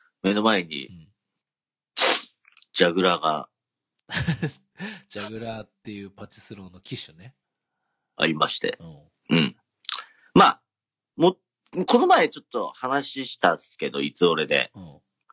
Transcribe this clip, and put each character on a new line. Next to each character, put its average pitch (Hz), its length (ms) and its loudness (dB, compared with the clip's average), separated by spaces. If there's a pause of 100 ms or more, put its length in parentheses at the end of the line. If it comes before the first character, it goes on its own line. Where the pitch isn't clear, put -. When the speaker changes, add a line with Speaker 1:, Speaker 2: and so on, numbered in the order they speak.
(240)
Speaker 1:
目 95 100 2
の 104 80 -2
前 104 220 2
に、 76 240 -12
Speaker 2:
う - 40 -20
ん。 82 220 -20 (1600)
Speaker 1:
ジ - 100 2
ャ 87 80 4
グ 92 120 0
ラ 87 160 2
ー - 20 -18
が。 78 260 -2 (640)
Speaker 2:
<laughs> - 400 -4 (600)
ジ 104 100 -12
ャ 104 100 -10
グ 110 100 -12
ラ 113 200 -10
ー 107 40 -12
っ - 60 -20 (140)
て 110 80 -12
い 101 140 -12
う 95 40 -16
パ 101 180 -18
チ - 140 -18
ス - 140 -16
ロ 95 160 -18
の 90 80 -20
機 - 180 -12
種 - 180 -12
ね。 107 200 -20 (800)
Speaker 1:
あ - 100 0
り 80 80 2
ま 76 160 0
し - 80 -6
て。 - 220 -4 (500)
Speaker 2:
う - 60 4
ん。 - 20 6
Speaker 1:
う - 20 6
ん。 - 160 0 (760)
ま 190 120 10
あ、 - 140 4 (580)
も-、 175 180 4 (500)
こ 240 140 6
の 359 80 2
前 311 220 6
ち - 100 -18
ょ - 20 -18
っ - 40 -20
と 104 260 -6
話 135 560 -4
し - 100 -12
た 87 160 4
っ - 60 -6
す - 180 -20
け 69 140 -6
ど、 69 100 -4
い 71 140 -4
つ 87 100 2
俺 78 220 2
で。 69 260 0
Speaker 2:
う 98 80 -18
ん。 73 180 -20 (340)